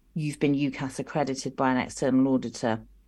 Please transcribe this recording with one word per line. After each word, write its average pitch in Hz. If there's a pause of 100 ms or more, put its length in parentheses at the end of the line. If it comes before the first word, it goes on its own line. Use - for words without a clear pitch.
(140)
you've 151
been 143
ucas 139
accredited 135
by 131
an 127
external 131
auditor. 117 (260)